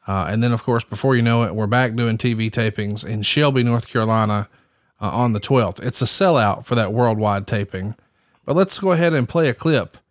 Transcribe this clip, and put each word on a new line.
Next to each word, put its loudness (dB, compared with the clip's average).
Uh, 0
and 0
then, 2
of -2
course, 0
before 0
you 2
know 2
it, -4
we're -2
back 2
doing 0
T 0
V -2
tapings -4
in -6
Shelby, 2
North 0
Carolina, 0
uh, -4
on 0
the -2
twelfth. 0
It's -4
a 0
sellout 2
for -2
that 0
worldwide 0
taping. -6
But -4
let's 0
go 0
ahead 2
and 2
play 0
a 0
clip -2